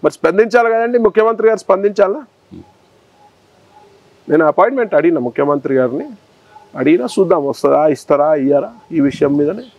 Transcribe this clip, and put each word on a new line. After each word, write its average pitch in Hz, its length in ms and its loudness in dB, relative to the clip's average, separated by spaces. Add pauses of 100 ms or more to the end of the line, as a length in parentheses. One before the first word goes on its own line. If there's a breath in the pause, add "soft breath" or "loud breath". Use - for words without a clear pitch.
మరి 156 100 0
స్పందించాలి 220 600 2
కదండి, 233 240 0
ముఖ్యమంత్రి 220 500 0
గారు 220 120 0
స్పందించాలా? 196 600 0 (2000)
నేను 160 160 2
అపాయింట్మెంట్ 208 500 0
అడిగిన 160 220 2
ముఖ్యమంత్రి 139 580 -2
గారిని, 131 320 -2 (680 soft breath)
అడిగినా 160 320 0 (120)
చూద్దాం 151 280 2
వస్తుందా, 143 400 0
ఇస్తారా, 147 480 0
ఇయ్యారా, 143 360 0 (200)
ఈ 165 80 -4
విషయం 143 380 0
మీదనే 165 260 -2 (160)